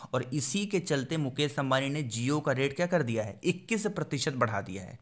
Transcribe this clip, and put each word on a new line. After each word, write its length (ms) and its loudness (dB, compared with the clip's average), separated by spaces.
और 100 2
इसी 440 -2
के 140 0
चलते 360 0
मुकेश 420 0
अंबानी 300 2
ने 140 -2
Jio 440 0
का 60 4
रेट 240 0
क्या 100 0
कर 160 4
दिया 220 0
है? 200 -10
इक्कीस 420 0
प्रतिशत 460 -2
बढ़ा 280 0
दिया 220 -6
है, 200 -14